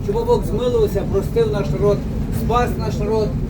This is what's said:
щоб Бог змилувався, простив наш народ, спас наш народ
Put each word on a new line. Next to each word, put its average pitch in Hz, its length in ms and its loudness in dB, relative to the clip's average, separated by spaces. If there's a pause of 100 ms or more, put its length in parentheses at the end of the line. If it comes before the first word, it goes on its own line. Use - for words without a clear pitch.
щоб 220 220 0
Бог - 200 2
змилувався, 220 640 0
простив 208 400 0
наш 202 180 -2
народ, 196 280 2 (420)
спас 240 300 0 (100)
наш - 200 -2
народ 214 280 0 (220)